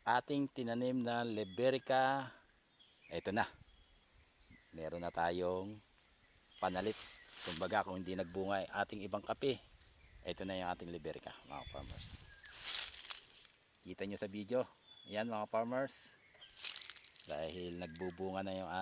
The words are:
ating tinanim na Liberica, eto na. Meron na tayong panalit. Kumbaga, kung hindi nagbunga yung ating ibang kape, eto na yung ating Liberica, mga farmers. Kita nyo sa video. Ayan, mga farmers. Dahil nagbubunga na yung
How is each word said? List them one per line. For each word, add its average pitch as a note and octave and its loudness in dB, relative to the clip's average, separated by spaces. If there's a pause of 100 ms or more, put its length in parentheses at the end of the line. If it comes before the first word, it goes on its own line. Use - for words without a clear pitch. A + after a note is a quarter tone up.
ating C3+ 2
tinanim B2+ 0
na A#2+ 0
Liberica, B2+ 2 (800)
eto E2+ -2
na. G#2+ 2 (1300)
Meron D#2+ -4
na E2+ -2
tayong F2+ 0 (800)
panalit. F#2+ 0 (560)
Kumbaga, F#2+ 6
kung F#2 -4
hindi F2+ -4
nagbunga F#2+ 0
yung - -8
ating G2+ 0
ibang G2+ -4
kape, B2+ 0 (640)
eto F2 -4
na F#2+ -2
yung F2+ -2
ating F2 -8
Liberica, D#2 -8 (160)
mga C#2+ -10
farmers. - -6 (1600)
Kita F#2 -8
nyo G2+ -4
sa G#2 -4
video. G#2 -2 (400)
Ayan, A2+ -4
mga G#2+ -2
farmers. B2 -2 (1120)
Dahil F2 -2
nagbubunga F2+ -4
na F#2+ -4
yung F2+ -4 (120)